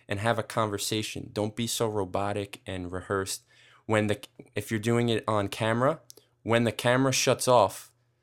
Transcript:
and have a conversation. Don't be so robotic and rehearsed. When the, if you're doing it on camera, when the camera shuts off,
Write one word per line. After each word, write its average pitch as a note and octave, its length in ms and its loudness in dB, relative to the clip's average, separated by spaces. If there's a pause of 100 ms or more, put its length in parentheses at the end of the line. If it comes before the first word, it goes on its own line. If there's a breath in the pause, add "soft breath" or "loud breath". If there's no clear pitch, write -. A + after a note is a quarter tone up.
and G2+ 120 -4
have A2+ 180 2
a G#2+ 60 -2
conversation. A2 880 -4
Don't G#2+ 240 -4
be A#2 100 -4
so A2+ 220 -2
robotic G2+ 760 -4
and F#2 260 -8
rehearsed. F#2+ 500 -4 (420 soft breath)
When G#2+ 220 2
the, G#2 140 0 (340)
if - 160 -8
you're A2+ 100 0
doing A#2 280 2
it A2+ 180 0
on G#2 220 0
camera, A#2+ 520 0 (440 loud breath)
when A#2 200 4
the A#2 80 2
camera B2+ 400 2
shuts - 360 2
off, A2+ 420 4 (320)